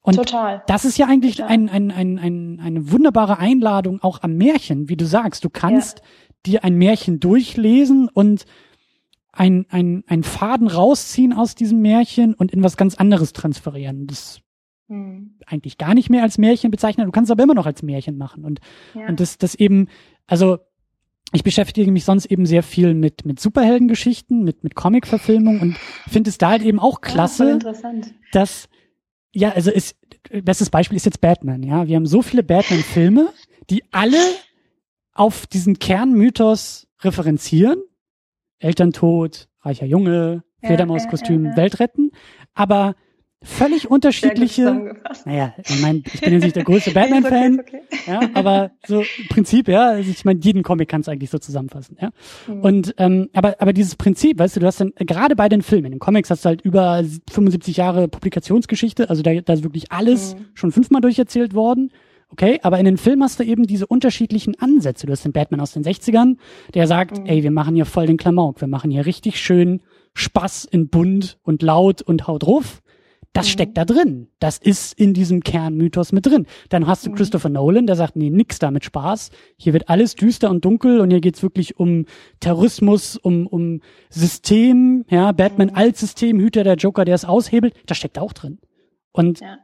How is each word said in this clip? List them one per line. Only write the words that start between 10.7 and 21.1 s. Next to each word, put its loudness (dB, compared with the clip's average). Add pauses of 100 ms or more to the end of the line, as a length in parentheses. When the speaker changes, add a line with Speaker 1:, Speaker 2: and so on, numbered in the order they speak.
Speaker 1:
aus -2
diesem 0
Märchen 2
und -2
in 0
was 0
ganz 0
anderes 2
transferieren. -8
Das -18 (460)
Speaker 2:
Hm. -16
Speaker 1:
eigentlich -12
gar 0
nicht 2
mehr 4
als -2
Märchen 2
bezeichnen, -2
du -6
kannst 0
es 2
aber 4
immer 6
noch 0
als -8
Märchen -8
machen. -14
Und, -8 (360)
Speaker 2:
Ja. -12
Speaker 1:
und -4
das, -4
das -4
eben, 4 (380)
also 2 (760)